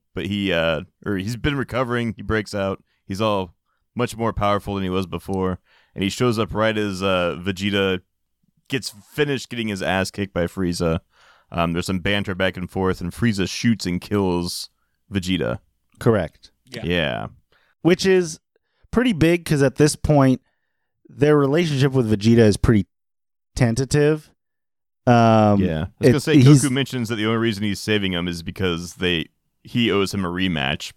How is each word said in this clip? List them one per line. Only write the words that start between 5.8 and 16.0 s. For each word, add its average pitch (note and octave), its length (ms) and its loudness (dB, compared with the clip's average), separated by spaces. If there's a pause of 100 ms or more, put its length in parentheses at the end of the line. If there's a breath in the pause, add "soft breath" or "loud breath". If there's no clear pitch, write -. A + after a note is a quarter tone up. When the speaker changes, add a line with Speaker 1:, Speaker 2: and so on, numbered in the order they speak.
Speaker 1:
And - 100 -6
he G2 60 0
shows A#2+ 280 0
up F#2 160 -2
right G#2+ 220 0
as, G2+ 260 -4
uh, F2+ 380 0
Vegeta F#2+ 600 -2 (680)
gets - 220 -6 (220)
finished C#3+ 360 -4
getting A#2 200 -6
his G2 140 -6
ass F#2 280 0
kicked - 240 -6
by F2 120 0
Frieza. F2 540 -2 (500 soft breath)
Um, E2+ 220 -2
there's F2 140 -4
some F#2+ 140 -4
banter G2 340 -4
back F#2 220 -2
and F2+ 140 -10
forth, F#2 300 -2
and E2+ 120 -8
Frieza G2 360 -2
shoots - 380 -2
and F2 140 -2
kills F2+ 680 -2 (440)
Vegeta. E2+ 480 -2 (380)
Speaker 2:
Correct. G2+ 520 -4 (160)